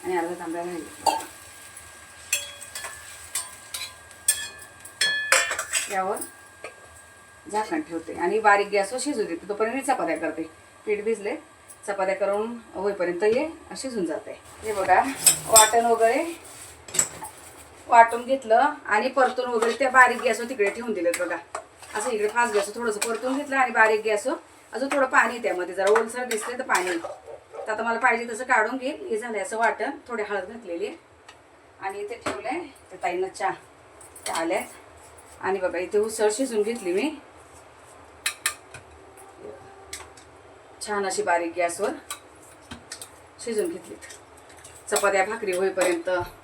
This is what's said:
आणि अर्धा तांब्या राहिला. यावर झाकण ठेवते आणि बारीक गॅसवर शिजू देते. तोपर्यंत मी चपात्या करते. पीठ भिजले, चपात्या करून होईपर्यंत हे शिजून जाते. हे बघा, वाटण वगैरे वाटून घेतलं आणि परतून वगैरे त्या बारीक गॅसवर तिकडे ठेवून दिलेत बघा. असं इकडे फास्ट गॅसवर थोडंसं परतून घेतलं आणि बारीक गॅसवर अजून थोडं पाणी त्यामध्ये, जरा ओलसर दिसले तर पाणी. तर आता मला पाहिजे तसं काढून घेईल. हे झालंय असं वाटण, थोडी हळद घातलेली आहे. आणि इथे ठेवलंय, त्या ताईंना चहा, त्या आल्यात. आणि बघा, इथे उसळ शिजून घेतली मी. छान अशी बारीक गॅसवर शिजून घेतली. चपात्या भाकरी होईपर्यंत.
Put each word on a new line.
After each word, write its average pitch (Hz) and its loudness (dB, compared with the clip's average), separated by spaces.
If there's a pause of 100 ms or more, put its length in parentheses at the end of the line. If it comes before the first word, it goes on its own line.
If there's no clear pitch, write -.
आणि 180 -2
अर्धा 170 -2
तांब्या 170 -8
राहिला. 170 -4 (4000)
यावर 196 -2 (1400)
झाकण 214 0
ठेवते - -6
आणि 196 2
बारीक 202 8
गॅसवर 196 2
शिजू 254 0
देते. 170 -6
तोपर्यंत 220 0
मी 269 -2
चपात्या 180 0
करते. 160 -4 (440)
पीठ 208 0
भिजले, 220 -2 (500)
चपात्या 190 0
करून 208 0 (160)
होईपर्यंत 185 0
हे 254 4 (280)
शिजून 233 -2
जाते. - -6 (220)
हे 214 -4
बघा, 190 6 (440)
वाटण 226 6
वगैरे 233 2 (1300)
वाटून 233 8
घेतलं 247 4 (220)
आणि 240 2
परतून 247 2
वगैरे 233 2
त्या 262 2
बारीक 240 8
गॅसवर 233 0
तिकडे 208 0
ठेवून 226 -6
दिलेत 175 0
बघा. 175 -4 (580)
असं 214 -2
इकडे 208 0
फास्ट 233 0
गॅसवर 208 0
थोडंसं 226 -2
परतून 240 -2
घेतलं 277 -2
आणि 254 4
बारीक 220 6
गॅसवर 220 0 (380)
अजून 254 -4
थोडं 277 2
पाणी 240 4
त्यामध्ये, 180 -2
जरा 190 4
ओलसर 226 4
दिसले 233 -4
तर 262 -6
पाणी. 185 2 (680)
तर 220 -4
आता 220 -4
मला 226 0
पाहिजे 233 2
तसं 247 -6
काढून 233 2
घेईल. 302 -6
हे 220 -2
झालंय 220 -4
असं 208 -4
वाटण, 220 0 (180)
थोडी 220 -4
हळद 196 -4
घातलेली 196 -8
आहे. 330 -10 (840)
आणि 392 -6
इथे 415 -8
ठेवलंय, - -6
त्या 311 -16
ताईंना 370 -2
चहा, 196 -2 (760)
त्या - -4
आल्यात. 165 0 (760)
आणि 190 0
बघा, 175 -2
इथे 185 0
उसळ 220 2
शिजून 233 0
घेतली 208 -2
मी. 277 0 (3750)
छान 202 0
अशी 190 -2
बारीक 170 2
गॅसवर 175 0 (1500)
शिजून 208 0
घेतली. - -10 (960)
चपात्या 196 4
भाकरी 214 -2
होईपर्यंत. 180 2 (360)